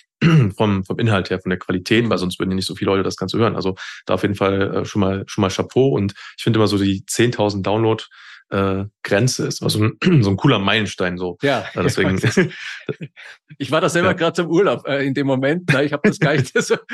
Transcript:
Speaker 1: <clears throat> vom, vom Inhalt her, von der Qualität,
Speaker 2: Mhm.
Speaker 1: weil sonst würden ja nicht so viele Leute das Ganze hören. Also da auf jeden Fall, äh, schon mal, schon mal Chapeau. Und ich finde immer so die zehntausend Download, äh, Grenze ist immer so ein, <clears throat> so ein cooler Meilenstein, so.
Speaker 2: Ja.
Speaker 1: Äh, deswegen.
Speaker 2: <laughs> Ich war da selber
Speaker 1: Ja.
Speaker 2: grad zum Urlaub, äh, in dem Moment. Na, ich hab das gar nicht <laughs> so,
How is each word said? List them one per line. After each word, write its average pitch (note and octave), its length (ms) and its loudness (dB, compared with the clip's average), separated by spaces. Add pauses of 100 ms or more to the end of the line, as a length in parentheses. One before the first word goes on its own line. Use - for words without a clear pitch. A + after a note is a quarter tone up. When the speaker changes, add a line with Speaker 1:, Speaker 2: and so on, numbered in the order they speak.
(220)
Speaker 1:
<clears throat> D3 340 4
vom, G2+ 280 0
vom - 140 -6
Inhalt G2+ 320 0
her, F#2 100 -2
von F#2 100 -4
der F#2 80 -2
Qualität, A2 460 0
Speaker 2:
Mhm. A2 60 -2
Speaker 1:
weil F#2 80 0
sonst F2+ 200 -4
würden F#2+ 140 -2
ja - 40 -2
nicht F#2+ 100 -4
so F2+ 80 -8
viele G2 160 -2
Leute G2 120 2
das F#2 140 -4
Ganze F#2+ 220 -4
hören. A2 180 2
Also F#2+ 180 -2 (320)
da G2 80 0
auf F#2 80 -2
jeden G2+ 140 0
Fall, G2 400 0
äh, G2 80 -2
schon G#2 160 -4
mal, F#2+ 260 0
schon - 160 -4
mal F#2+ 80 2
Chapeau. C3 380 0
Und G2+ 260 0 (220)
ich - 80 -14
finde A2 140 2
immer G#2 100 4
so G2 100 0
die G2 280 0
zehntausend G#2 600 0
Download, A2 360 0 (480)
äh, G2 340 -2 (180)
Grenze A2 440 0
ist - 140 -6
immer - 100 -2
so G#2 120 0
ein, A2+ 180 0
<clears throat> E3+ 220 6
so G2 80 2
ein F#2+ 60 2
cooler A#2+ 240 2
Meilenstein, G2 580 -2
so. F2+ 240 -6
Speaker 2:
Ja. C3+ 220 0 (100)
Speaker 1:
Äh, G#2 80 -2
deswegen. F#2 380 0
Speaker 2:
<laughs> C#3+ 340 2 (1040)
Ich B2+ 120 -6
war D#3+ 100 2
da F3 80 2
selber F3 200 2
Speaker 1:
Ja. F3 60 2
Speaker 2:
grad E3 220 0
zum F3 120 0
Urlaub, E3 380 2
äh, C#3 180 -2
in C#3 100 -2
dem C#3+ 120 0
Moment. C#3 460 0
Na, C3 100 2
ich D3 100 -2
hab C#3+ 100 -6
das G#3 160 0
gar D3 160 2
nicht C#3 180 -2
<laughs> G#3+ 100 2
so, - 140 -2 (180)